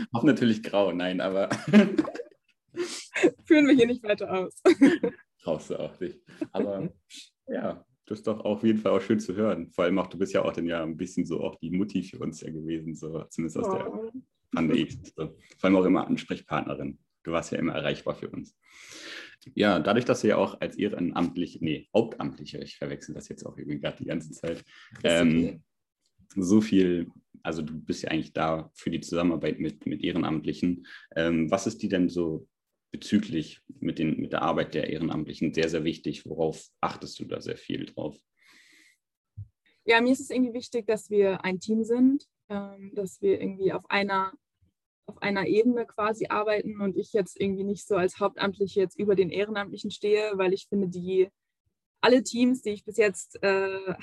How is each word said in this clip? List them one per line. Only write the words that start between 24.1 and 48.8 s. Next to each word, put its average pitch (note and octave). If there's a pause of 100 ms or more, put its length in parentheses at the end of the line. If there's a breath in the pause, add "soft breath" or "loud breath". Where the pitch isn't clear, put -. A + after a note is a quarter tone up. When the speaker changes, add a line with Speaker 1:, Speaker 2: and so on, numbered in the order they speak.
Speaker 1:
Zeit, E2
Speaker 2:
Ist - (320 loud breath)
okay. -
Speaker 1:
ähm, E2 (720)
so G2
viel, F#2 (320)
also E2
du D#2
bist -
ja -
eigentlich D#2
da D#2+
für -
die E2
Zusammenarbeit E2
mit, D#2
mit E2
Ehrenamtlichen. E2 (280 loud breath)
Ähm, E2
was G2
ist A#2+
dir G2+
denn F2+
so E2 (440)
bezüglich - (180)
mit -
den, D#2
mit -
der -
Arbeit D#2+
der -
Ehrenamtlichen D#2+
sehr, E2
sehr D#2+
wichtig? D#2
Worauf D#2 (160)
achtest -
du -
da -
sehr -
viel -
drauf? - (1700 soft breath)
Speaker 2:
Ja, A#3
mir B3
ist C4+
es C#4+
irgendwie B3
wichtig, A#3
dass G#3+
wir G3
ein F#3
Team A3
sind, B3+ (220)
ähm, G3
dass G3
wir G3
irgendwie F#3+
auf -
einer, G3 (720)
auf -
einer G3
Ebene A#3
quasi G#3+
arbeiten G#3
und G3
ich G#3
jetzt G3
irgendwie G3
nicht G3
so G#3
als F#3
Hauptamtliche G3+
jetzt F#3